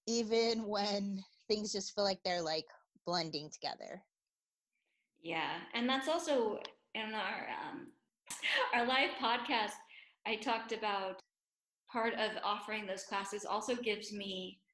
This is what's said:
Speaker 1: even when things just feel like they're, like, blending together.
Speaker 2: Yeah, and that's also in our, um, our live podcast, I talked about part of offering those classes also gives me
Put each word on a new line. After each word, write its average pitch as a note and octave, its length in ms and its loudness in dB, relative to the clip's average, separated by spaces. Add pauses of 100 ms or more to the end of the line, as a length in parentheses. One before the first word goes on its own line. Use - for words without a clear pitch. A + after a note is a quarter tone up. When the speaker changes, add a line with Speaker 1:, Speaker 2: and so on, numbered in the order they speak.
Speaker 1:
even A3+ 580 2
when G3+ 560 0 (280)
things G#3+ 240 0
just G3 200 -4
feel G3+ 120 2
like G3 180 2
they're, F3+ 180 2
like, D#3+ 220 0 (420)
blending D#3+ 460 -2
together. - 500 -8 (1200)
Speaker 2:
Yeah, D#3+ 340 -2 (180)
and A#3+ 160 2
that's C4+ 180 2
also D4+ 520 4 (360)
in A3 180 -4
our, G#3 340 -4 (140)
um, - 260 -8 (840)
our A#3+ 120 6
live C4 240 4 (120)
podcast, A#3+ 520 2 (520)
I A3 120 0
talked A3+ 340 0
about G3+ 480 0 (720)
part A3+ 220 2
of G#3+ 180 2 (100)
offering G#3+ 440 -2
those F#3+ 180 -4
classes G3 400 -4
also A3 320 0
gives G#3+ 380 -2
me F#3+ 480 -6 (120)